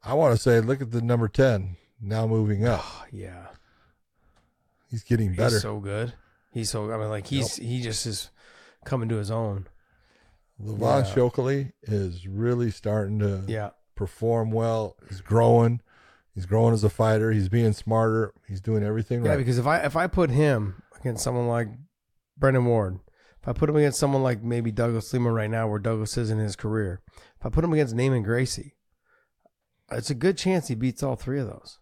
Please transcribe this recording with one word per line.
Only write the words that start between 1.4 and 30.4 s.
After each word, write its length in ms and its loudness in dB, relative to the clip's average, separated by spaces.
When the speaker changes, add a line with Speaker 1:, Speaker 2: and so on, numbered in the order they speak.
Speaker 1:
now 260 -2
moving 400 2
up. 180 0
Speaker 2:
<sighs> 140 -20
Yeah. 340 -16
Speaker 1:
He's 140 -8
getting 260 0
Speaker 2:
He's 80 -4
Speaker 1:
better. 220 2
Speaker 2:
so 200 -6
good. 320 -6
He's 180 -6
so, 220 -6
I 60 -6
mean, 100 -4
like, 180 -6
he's, 320 -4
Speaker 1:
Yep. 100 -10
Speaker 2:
he 140 -4
just 240 -6
is 240 -8
coming 240 -4
to 80 -2
his 140 -4
own. 360 -4
Speaker 1:
Levon 420 0
Speaker 2:
Yeah. 100 -6
Speaker 1:
Shokely 580 0
is 460 -4
really 420 -2
starting 480 -4
to 300 -2
Speaker 2:
Yeah. 220 -6
Speaker 1:
perform 560 -2
well. 440 -2
He's 120 -14
growing. 600 6
He's 120 -8
growing 280 4
as 100 0
a 60 6
fighter. 420 2
He's 160 2
being 240 4
smarter. 640 0
He's 140 -10
doing 240 0
everything 400 -2
Speaker 2:
Yeah, 80 4
Speaker 1:
right. 60 2
Speaker 2:
because 200 2
if 80 0
I, 120 2
if 180 -2
I 100 0
put 240 2
him 520 2
against 260 -4
someone 240 -2
like 200 0
Brendan 300 4
Ward, 340 2
if 60 -8
I 40 -2
put 160 0
him 80 2
against 220 4
someone 240 2
like 220 0
maybe 260 -2
Douglas 420 -2
Lima 200 2
right 180 -2
now, 180 -2
where 120 -2
Douglas 360 -2
is 140 -2
in 80 0
his 180 -2
career, 460 -4
if 60 -14
I 40 -2
put 140 2
him 80 2
against 240 2
Neiman 280 2
Gracie, 520 -4
it's 200 -6
a 40 -2
good 240 0
chance 300 0